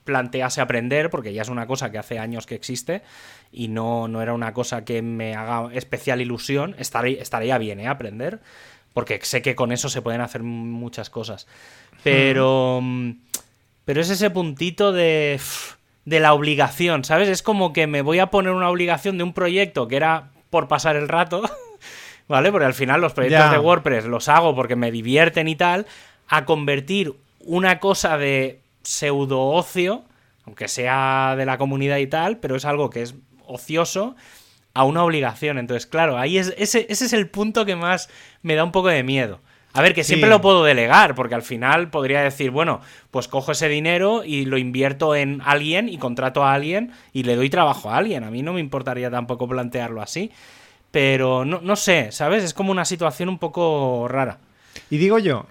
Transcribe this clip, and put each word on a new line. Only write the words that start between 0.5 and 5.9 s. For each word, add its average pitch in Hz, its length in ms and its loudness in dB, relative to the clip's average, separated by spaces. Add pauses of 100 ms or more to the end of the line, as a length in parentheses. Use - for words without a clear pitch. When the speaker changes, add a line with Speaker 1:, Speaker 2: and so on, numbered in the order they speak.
Speaker 1:
aprender, 127 500 0
porque 110 220 -8
ya 107 100 -6
es 107 60 -8
una 120 180 -8
cosa 123 240 -6
que 110 80 -10
hace 113 200 -10
años 113 280 -10
que - 80 -12
existe 160 480 -8 (480)
y 117 180 -8
no, 113 380 -4
no 113 160 -8
era 117 120 -4
una 117 180 -6
cosa 117 320 -6
que 117 180 -4
me 113 320 -8
haga 117 380 -6
especial 123 480 -4